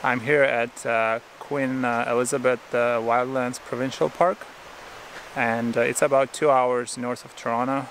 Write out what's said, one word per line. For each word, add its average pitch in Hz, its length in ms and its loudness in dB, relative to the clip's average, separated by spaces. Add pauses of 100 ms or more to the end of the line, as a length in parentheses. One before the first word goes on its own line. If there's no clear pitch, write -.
I'm 127 180 2
here 143 220 4
at, 120 420 0
uh, 113 340 2 (200)
Queen, 131 440 -2
uh, 120 240 0
Elizabeth, 123 520 0 (140)
uh, 120 280 2
Wildlands 123 580 0
Provincial 135 500 -2
Park, 180 360 0 (880)
and, 117 400 0
uh, 120 60 2
it's 123 200 0
about 135 320 4
two 151 160 2
hours 127 480 2
north 123 280 -6
of - 100 -18
Toronto. 127 560 -2